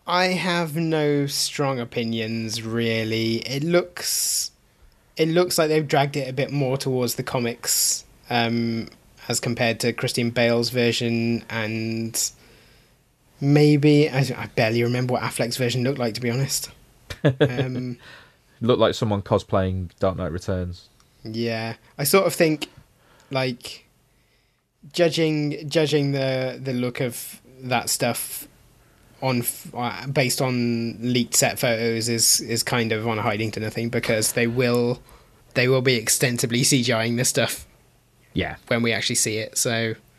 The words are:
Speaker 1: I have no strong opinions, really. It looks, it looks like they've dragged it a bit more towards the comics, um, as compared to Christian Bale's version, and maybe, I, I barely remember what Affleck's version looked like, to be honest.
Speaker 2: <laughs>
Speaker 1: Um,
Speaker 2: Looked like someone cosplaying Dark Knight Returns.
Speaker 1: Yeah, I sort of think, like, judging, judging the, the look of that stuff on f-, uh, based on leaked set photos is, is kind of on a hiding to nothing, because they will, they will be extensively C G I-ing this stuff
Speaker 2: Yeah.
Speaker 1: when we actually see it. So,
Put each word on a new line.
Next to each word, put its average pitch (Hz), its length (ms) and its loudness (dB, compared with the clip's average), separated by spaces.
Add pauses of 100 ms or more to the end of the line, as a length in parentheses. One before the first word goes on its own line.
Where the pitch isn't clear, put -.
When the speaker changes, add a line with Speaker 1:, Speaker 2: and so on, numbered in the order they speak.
Speaker 1:
I 180 200 2
have 175 480 -2
no 151 520 2
strong 139 520 -2
opinions, 113 840 -4
really. 113 720 0 (120)
It 139 160 -4
looks, - 880 -2 (640)
it 165 140 2
looks 175 300 2
like 156 100 2
they've 156 180 2
dragged 143 300 2
it 131 100 -4
a 127 60 -8
bit 127 180 -2
more 135 240 0
towards 127 400 -2
the - 80 -4
comics, - 800 -2 (260)
um, 117 600 0 (400)
as 120 100 -2
compared 117 420 0
to 117 120 0
Christian 120 360 -2
Bale's 117 420 2
version, 117 760 0
and 113 840 -4 (1080)
maybe, 147 680 6
I, 131 100 0 (180)
I 107 180 -10
barely 117 280 2
remember 123 300 0
what 110 100 -2
Affleck's 117 340 -4
version 123 280 0
looked 139 140 -2
like, 117 160 -2
to 120 60 -8
be 123 80 -2
honest. 135 460 -2
Speaker 2:
<laughs> - 480 -12 (160)
Speaker 1:
Um, 127 580 -2 (600)
Speaker 2:
Looked 113 220 2
like 107 140 4
someone 104 260 0
cosplaying 92 760 0
Dark 92 180 0
Knight 90 160 -4
Returns. 90 560 -6 (340)
Speaker 1:
Yeah, 113 520 -4 (240)
I 147 60 -4
sort 190 200 4
of 165 80 0
think, 156 340 2 (600)
like, 131 560 -4 (1040)
judging, 156 800 0
judging 143 440 2
the, 131 460 -2
the 131 140 -4
look 123 260 -2
of - 400 -6 (200)
that 127 320 -2
stuff - 560 -4 (760)
on 127 180 0
f-, - 360 -8
uh, 120 320 -6
based 131 340 0
on 120 580 -2
leaked 120 360 0
set 113 240 2
photos 117 500 0
is, 117 320 2
is 113 220 -2
kind 117 280 0
of 110 160 -2
on 110 120 0
a - 20 -2
hiding 107 300 -2
to 104 80 -8
nothing, 113 300 -4
because 113 440 0
they 120 140 2
will, 120 540 0 (520)
they 127 140 2
will 131 140 4
be 127 140 4
extensively 120 680 0
C 135 200 4
G 123 100 0
I-ing 113 240 0
this 123 120 2
stuff - 360 0 (680)
Speaker 2:
Yeah. 78 220 -4 (120)
Speaker 1:
when 117 140 2
we 117 120 2
actually 110 240 -2
see 107 200 0
it. 110 200 -6
So, 113 380 0 (240)